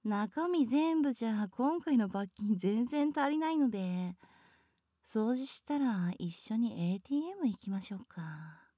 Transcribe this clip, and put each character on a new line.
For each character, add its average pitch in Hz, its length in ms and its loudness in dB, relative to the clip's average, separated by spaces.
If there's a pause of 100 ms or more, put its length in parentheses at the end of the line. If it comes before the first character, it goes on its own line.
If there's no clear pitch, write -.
中 214 440 -2
身 339 180 4
全 311 380 4
部 277 100 2
じ 233 140 -2
ゃ、 214 220 0
今 285 300 0
回 302 180 2
の 214 100 4
罰 196 260 -4
金 208 240 0
全 208 300 2
然 294 280 2
足 285 140 2
り 302 80 0
な 320 140 2
い 320 80 2
の 269 100 4
で、 180 480 -2 (880)
掃 220 300 0
除 262 100 -4
し - 180 -6
た 294 140 -2
ら 208 400 2
一 170 140 -6
緒 - 240 -4
に 208 380 0
エ - 20 0
ー 196 60 -10
テ - 120 -6
ィ 294 80 2
ー 320 60 -6
エ 381 80 -8
ム 359 120 0
行 202 80 0
き - 140 -10
ま 196 100 -2
し 190 140 -8
ょ 196 40 -8
う - 80 -12
か。 160 720 -14